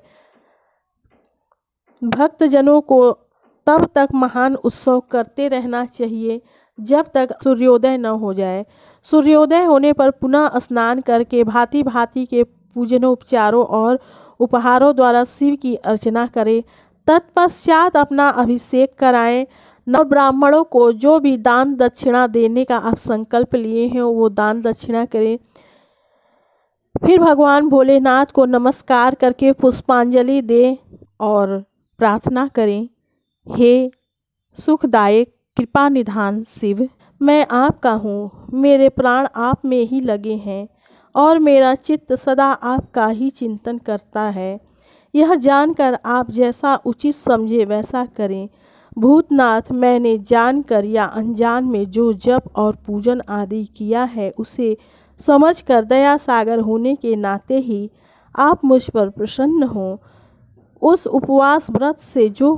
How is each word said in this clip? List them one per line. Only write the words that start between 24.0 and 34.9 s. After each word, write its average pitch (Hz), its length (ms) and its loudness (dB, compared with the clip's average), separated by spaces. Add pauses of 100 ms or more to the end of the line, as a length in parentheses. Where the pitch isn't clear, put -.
वो 233 280 0
दान 214 320 -2
दक्षिणा 226 440 -4
करें। 220 320 -2 (1700)
फिर 349 140 4
भगवान 294 500 4
भोलेनाथ 269 560 4
को 277 200 2
नमस्कार 247 720 0
करके 262 360 0
पुष्पांजलि 254 880 0
दें 240 340 2 (440)
और 202 440 -2 (340)
प्रार्थना 240 500 -2
करें, 220 420 -4 (600)
"हे 247 420 2 (640)
सुखदायक 226 800 0 (220)